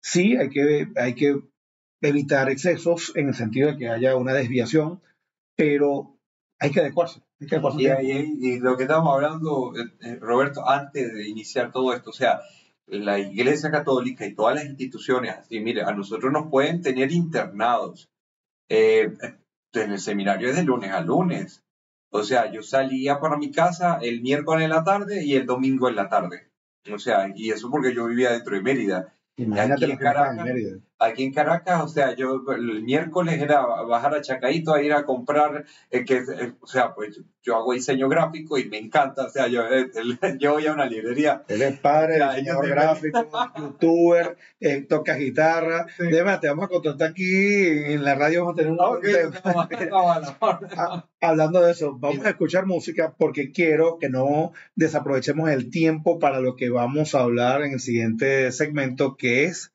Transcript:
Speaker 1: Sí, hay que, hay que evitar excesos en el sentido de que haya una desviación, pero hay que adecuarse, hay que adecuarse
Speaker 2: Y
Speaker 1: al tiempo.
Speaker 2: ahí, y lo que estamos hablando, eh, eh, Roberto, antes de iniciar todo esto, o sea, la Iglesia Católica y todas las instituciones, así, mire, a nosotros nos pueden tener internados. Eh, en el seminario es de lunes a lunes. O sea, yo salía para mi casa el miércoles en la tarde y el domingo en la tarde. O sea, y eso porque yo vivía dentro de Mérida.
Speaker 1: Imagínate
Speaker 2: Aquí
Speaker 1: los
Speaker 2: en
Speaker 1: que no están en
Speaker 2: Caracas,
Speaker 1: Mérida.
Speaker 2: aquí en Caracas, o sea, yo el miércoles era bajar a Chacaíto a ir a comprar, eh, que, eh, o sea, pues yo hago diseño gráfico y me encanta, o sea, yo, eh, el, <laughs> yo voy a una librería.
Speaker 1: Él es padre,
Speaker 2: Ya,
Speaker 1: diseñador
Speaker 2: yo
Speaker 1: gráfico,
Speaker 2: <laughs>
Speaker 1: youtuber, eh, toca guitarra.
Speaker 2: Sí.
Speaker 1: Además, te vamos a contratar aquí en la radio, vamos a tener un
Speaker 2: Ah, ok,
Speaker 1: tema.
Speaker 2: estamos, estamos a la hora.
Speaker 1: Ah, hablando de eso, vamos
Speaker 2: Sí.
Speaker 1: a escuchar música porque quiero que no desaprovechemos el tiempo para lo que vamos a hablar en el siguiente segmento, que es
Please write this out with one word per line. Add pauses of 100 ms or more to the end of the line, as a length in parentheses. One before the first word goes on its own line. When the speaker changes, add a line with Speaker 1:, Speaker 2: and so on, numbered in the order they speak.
Speaker 1:
Sí,
hay
que,
hay
que (640)
evitar
excesos
en
el
sentido
de
que
haya
una
desviación, (560)
pero (420)
hay
que
adecuarse, (200)
hay
que
adecuarse
Speaker 2:
Y
Speaker 1:
al
tiempo.
Speaker 2:
ahí, (160)
y
lo
que
estamos
hablando,
eh, (180)
eh,
Roberto,
antes
de
iniciar
todo
esto,
o
sea, (460)
la
Iglesia
Católica
y
todas
las
instituciones,
así,
mire,
a
nosotros
nos
pueden
tener
internados. (580)
Eh, (600)
en
el
seminario
es
de
lunes
a
lunes. (480)
O
sea,
yo
salía
para
mi
casa
el
miércoles
en
la
tarde
y
el
domingo
en
la
tarde. (440)
O
sea,
y
eso
porque
yo
vivía
dentro
de
Mérida. (240)
Speaker 1:
Imagínate (120)
Speaker 2:
Aquí
Speaker 1:
los
Speaker 2:
en
Speaker 1:
que
no
están
en
Speaker 2:
Caracas,
Speaker 1:
Mérida. (240)
Speaker 2:
aquí
en
Caracas,
o
sea,
yo (120)
el
miércoles
era
bajar
a
Chacaíto
a
ir
a
comprar, (260)
eh,
que,
eh,
o
sea,
pues (220)
yo
hago
diseño
gráfico
y
me
encanta,
o
sea,
yo,
eh,
el,
<laughs>
yo
voy
a
una
librería.
Speaker 1:
Él
es
padre,
Speaker 2:
Ya,
Speaker 1:
diseñador
Speaker 2:
yo
Speaker 1:
gráfico,
Speaker 2:
<laughs>
Speaker 1:
youtuber, (240)
eh,
toca
guitarra. (120)
Speaker 2:
Sí.
Speaker 1:
Además,
te
vamos
a
contratar
aquí (640)
en
la
radio,
vamos
a
tener
un
Speaker 2:
Ah,
ok,
Speaker 1:
tema.
Speaker 2:
estamos,
estamos
a
la
hora. (160)
Speaker 1:
Ah, (120)
hablando
de
eso,
vamos
Speaker 2:
Sí.
Speaker 1:
a
escuchar
música
porque
quiero
que
no (240)
desaprovechemos
el
tiempo
para
lo
que
vamos
a
hablar
en
el
siguiente
segmento,
que
es